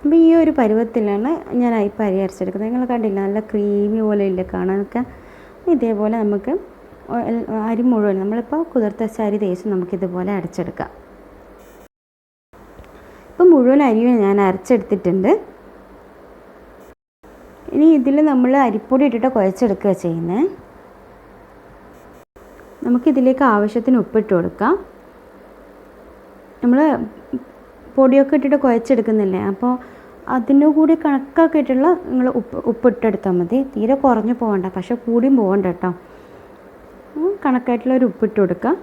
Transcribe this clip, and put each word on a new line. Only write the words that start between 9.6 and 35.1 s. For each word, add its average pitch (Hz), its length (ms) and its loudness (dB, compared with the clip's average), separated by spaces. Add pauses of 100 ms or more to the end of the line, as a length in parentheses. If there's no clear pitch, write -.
നമുക്കിതുപോലെ 180 640 -4
അരച്ചെടുക്കാം. 170 520 -8 (2500)
ഇപ്പം 359 240 4
മുഴുവൻ 269 320 4
അരിയും 233 380 2
ഞാൻ 202 240 2
അരച്ചെടുത്തിട്ടുണ്ട്. 190 840 -2 (2500)
ഇനി 302 120 6 (120)
ഇതിൽ 277 220 2 (100)
നമ്മൾ 254 200 2 (140)
അരിപ്പൊടി 262 420 0
ഇട്ടിട്ട് 233 300 0
കുഴച്ചെടുക്കുക 190 560 0 (100)
ചെയ്യുന്നത്. 170 400 -2 (2500)
നമുക്കിതിലേക്ക് 262 680 2
ആവശ്യത്തിന് 233 500 0
ഉപ്പിട്ട് 214 320 -2
കൊടുക്കാം. 190 400 0 (1900)
നമ്മൾ 247 160 2 (1160)
പൊടിയൊക്കെ 277 400 4
ഇട്ടിട്ട് 277 260 2
കുഴച്ചെടുക്കുന്നില്ലേ, 220 800 0 (100)
അപ്പോൾ 247 220 -2 (600)
അതിനു 277 320 4 (100)
കൂടി 311 260 4
കണക്കാക്കിയിട്ടുള്ള 285 840 0 (240)
നിങ്ങൾ 254 160 0 (120)
ഉപ്പ്, - 200 -8 (120)
ഉപ്പിട്ടെടുത്താൽ 220 680 -2
മതി. 180 200 0 (160)
തീരെ 226 200 0 (100)
കുറഞ്ഞു 233 360 0
പോകണ്ട, 196 260 -2 (100)
പക്ഷേ 190 260 -6
കൂടിയും 240 380 2